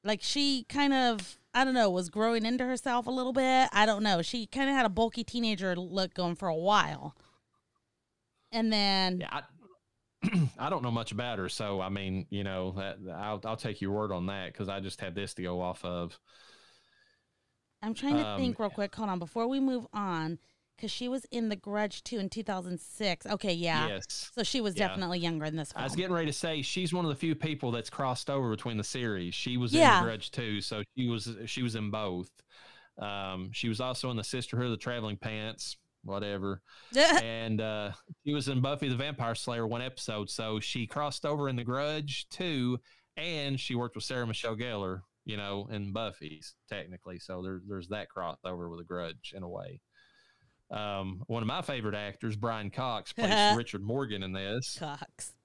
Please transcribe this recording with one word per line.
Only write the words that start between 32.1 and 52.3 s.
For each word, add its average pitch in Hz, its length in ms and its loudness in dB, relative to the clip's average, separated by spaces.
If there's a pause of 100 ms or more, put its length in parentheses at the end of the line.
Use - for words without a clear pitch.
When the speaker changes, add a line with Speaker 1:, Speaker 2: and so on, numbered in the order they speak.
Speaker 2:
Um, 98 540 -6
she 113 180 -2
was 110 100 0
also 127 300 -2
in 120 80 -2
The 107 60 -2
Sisterhood 123 420 -2
of 120 60 0
the 110 60 -2
Traveling 110 400 -4
Pants, 110 600 -6 (260)
whatever. 98 580 -4 (300)
Speaker 1:
<laughs> 302 300 8
Speaker 2:
And, 113 400 -2
uh, 107 300 -2 (340)
she 147 80 0
was 139 140 0
in 131 140 2
Buffy 139 280 0
the 127 60 2
Vampire 127 400 -2
Slayer 117 320 -2
one 117 140 0
episode, 113 480 -4
so 110 300 -2
she 113 280 -2
crossed 147 380 -2
over 147 240 0
in 127 60 0
The 120 80 -2
Grudge 143 640 -2
two, 127 500 0 (360)
and 147 440 -2
she - 160 -4
worked 120 200 -2
with 107 100 -6
Sarah 123 200 -2
Michelle 113 300 -2
Gellar 101 460 -2 (240)
you 107 120 -6
know, 101 340 -4
and 101 220 -4
Buffy's 80 600 -8 (140)
technically. 90 500 -10
So 92 220 -8
there, 92 260 -6
there's 95 220 -8
that 104 260 -6
crossover 87 560 -6
with 85 80 -10
a 85 60 -12
Grudge 87 500 -8
in 95 80 -8
a 87 60 -8
way. 90 320 -12 (880)
Um, 98 560 -4
one 113 160 -2
of 107 40 0
my 151 140 -2
favorite 110 340 -2
actors, 104 400 -4